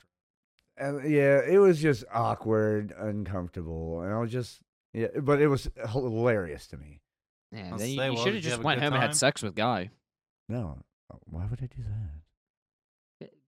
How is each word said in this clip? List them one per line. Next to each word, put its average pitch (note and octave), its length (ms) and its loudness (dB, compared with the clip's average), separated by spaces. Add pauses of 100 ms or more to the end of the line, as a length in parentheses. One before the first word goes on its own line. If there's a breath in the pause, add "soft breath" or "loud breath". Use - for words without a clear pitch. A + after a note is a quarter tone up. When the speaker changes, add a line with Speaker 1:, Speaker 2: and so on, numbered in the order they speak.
(760)
Speaker 1:
And, C#3+ 340 -4
yeah, C#3 380 6
it F#3+ 100 8
was F#3 220 8
just C#3 320 2
awkward, G#2+ 840 0
uncomfortable, F2 1040 -6
and F#2+ 100 -6
I A2 60 -2
was A#2 140 -4
just, A#2+ 280 -8 (320)
yeah, A2+ 140 -2 (160)
but C#3 180 4
it D3+ 60 8
was C3+ 220 0 (220)
hilarious A2+ 800 0
to - 80 -16
me. D2 240 -20 (520)
Speaker 2:
Yeah, G2 200 -12
Speaker 3:
I'll - 60 -6
Speaker 2:
then A2+ 120 -4
you, C3+ 60 -4
Speaker 3:
say, C3 100 -2
Speaker 2:
you C3+ 80 -2
Speaker 3:
well, A#2 100 -2
Speaker 2:
shoulda - 80 2
Speaker 3:
did A3+ 40 -4
you F#3+ 60 -6
Speaker 2:
just C#3 140 -2
Speaker 3:
have A#2 40 -6
a A#2+ 40 -4
Speaker 2:
went C3+ 160 0
Speaker 3:
good D3 40 0
Speaker 2:
home D3 100 0
and B2+ 80 0
had A2+ 60 2
Speaker 3:
time? D3+ 60 -4
Speaker 2:
sex - 280 0
with G2+ 120 -6
Guy. G#2 360 -2 (580)
Speaker 1:
No, G2+ 300 -6 (480)
why E2+ 200 -8
would A#2+ 160 -8
I B2 40 -6
do B2 160 -14 (1400)
that? - 100 -18 (180)